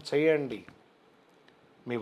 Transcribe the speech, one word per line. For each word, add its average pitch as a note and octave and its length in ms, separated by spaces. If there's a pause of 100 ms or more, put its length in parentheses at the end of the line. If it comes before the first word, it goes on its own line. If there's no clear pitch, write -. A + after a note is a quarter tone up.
(120)
చేయండి. C#3+ 480 (1300)
మీ B2 140